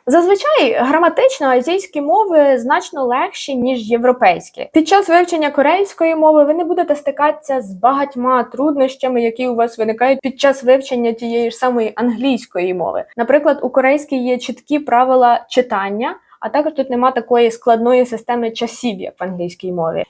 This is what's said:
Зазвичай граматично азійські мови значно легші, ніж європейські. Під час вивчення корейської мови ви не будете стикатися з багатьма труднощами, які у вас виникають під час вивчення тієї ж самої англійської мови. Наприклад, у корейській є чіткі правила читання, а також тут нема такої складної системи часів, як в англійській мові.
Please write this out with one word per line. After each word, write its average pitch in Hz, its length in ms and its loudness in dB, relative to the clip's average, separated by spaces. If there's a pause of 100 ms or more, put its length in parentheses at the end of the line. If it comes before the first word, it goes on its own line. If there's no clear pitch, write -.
Зазвичай 381 640 2
граматично 320 760 2
азійські 294 540 0
мови 302 580 4
значно 294 460 -2
легші, 269 520 -4
ніж 240 340 -4
європейські. 233 800 0
Під 320 160 2
час 392 200 4
вивчення 339 420 2
корейської 330 640 0
мови 311 300 6
ви 302 100 2
не 339 100 -2
будете 339 320 0
стикатися 285 640 -2
з 196 140 -10
багатьма 254 680 0
труднощами, 262 800 -2
які 233 260 -2
у 240 60 -2
вас 233 240 -2
виникають 247 420 0
під 262 200 -6
час 269 240 2
вивчення 247 480 2
тієї 233 380 -4
ж 226 60 -10
самої 240 400 -2
англійської 220 800 -2
мови. 160 300 -4 (120)
Наприклад, 277 460 2
у 254 80 -2
корейській 269 540 0
є 247 140 -2
чіткі 277 400 -6
правила 254 720 2
читання, 226 680 -2 (240)
а 220 80 -6
також 294 240 -2
тут 269 180 -6
нема 247 200 2
такої 240 400 2
складної 240 560 2
системи 233 440 -4
часів, 226 500 -6
як - 200 -12
в 180 40 -6
англійській 180 480 -8
мові. 165 380 -4